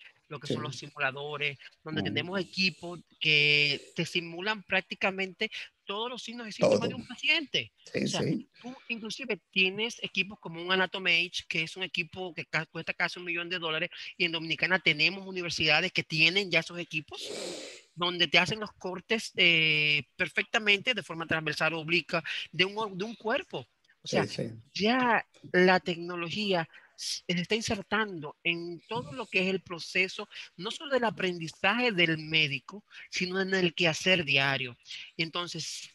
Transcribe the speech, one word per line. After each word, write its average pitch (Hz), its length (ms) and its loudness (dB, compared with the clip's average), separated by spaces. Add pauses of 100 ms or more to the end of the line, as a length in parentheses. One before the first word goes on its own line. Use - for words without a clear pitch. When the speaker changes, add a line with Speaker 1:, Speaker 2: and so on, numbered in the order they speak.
(280)
Speaker 1:
lo 147 120 -10
que - 80 -12
Speaker 2:
Sí. 127 80 0
Speaker 1:
son 147 80 -4
los 147 120 -6
simuladores, 143 840 -4 (260)
donde 156 180 -2
Speaker 2:
Mm. - 40 -2
Speaker 1:
tenemos 175 360 -2
equipos 175 580 -4 (200)
que 147 760 4
te 165 100 0
simulan 180 580 -4
prácticamente 190 880 -2 (340)
todos 220 240 -6
los 254 140 -10
signos 233 240 -12
y 196 60 -10
síntomas - 260 4
Speaker 2:
Todo. 240 100 -2
Speaker 1:
de - 60 -8
un - 100 -12
paciente. 262 680 -2 (200)
Speaker 2:
Sí, - 120 0
Speaker 1:
O - 20 0
sea, 170 140 0
Speaker 2:
sí. - 280 -2 (120)
Speaker 1:
tú 247 140 -12 (120)
inclusive 220 520 -6 (120)
tienes 196 500 0
equipos 190 380 -4
como 165 240 -10
un 175 80 -2
Anatomage, 180 760 2
que 165 160 0
es 160 120 -8
un 185 80 -8
equipo 180 500 -6
que 151 120 -8
ca-, 160 220 -2
cuesta 165 260 -6
casi 175 260 -2
un 175 60 -12
millón 170 240 -4
de 180 100 -2
dólares, 160 300 -2 (280)
y 180 80 2
en 170 60 2
Dominicana 165 480 0
tenemos 170 480 2
universidades 170 640 2
que 160 120 0
tienen 170 460 4
ya 165 120 4
esos 175 180 -6
equipos, 156 420 -8 (720)
donde 175 340 -2
te 170 120 6
hacen 196 220 2
los 208 100 -8
cortes, 202 640 -4
eh, 156 680 4 (120)
perfectamente 208 800 0
de 190 80 -4
forma 165 240 -8
transversal 156 460 0
o 165 80 -4
obliqua 165 420 0 (280)
de 165 140 2
un 202 120 -4
or-, 208 180 -4
de 180 80 -4
un 226 120 -6
cuerpo. 214 520 -4 (340)
O - 60 -18
Speaker 2:
Sí, - 80 0
Speaker 1:
sea, - 120 4
Speaker 2:
sí. - 240 -6 (220)
Speaker 1:
ya 233 520 2 (260)
la 185 280 8
tecnología 175 880 -2 (300)
s-, - 300 -6
se 175 140 2
está 175 140 0
insertando 202 880 -2
en 170 460 -2
todo 220 240 -6
lo - 140 -6
que 190 140 2
es 185 60 2
el 190 140 0
proceso, 185 640 -2 (300)
no 190 140 -4
solo 285 220 -8
del 247 120 4
aprendizaje 190 880 0
del 170 240 4
médico, 156 640 0 (260)
sino 180 300 -2
en 190 140 0
el 180 200 4
quehacer 180 520 4
diario. 135 520 2 (380)
Entonces, 165 800 -6